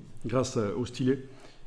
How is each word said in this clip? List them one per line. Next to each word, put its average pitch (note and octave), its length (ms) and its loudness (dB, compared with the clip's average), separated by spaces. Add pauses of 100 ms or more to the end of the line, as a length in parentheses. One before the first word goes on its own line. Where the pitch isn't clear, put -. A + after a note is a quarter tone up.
(260)
grâce B2 320 2
à, G2+ 180 2
au A#2+ 120 0
stylet. C3 400 2 (400)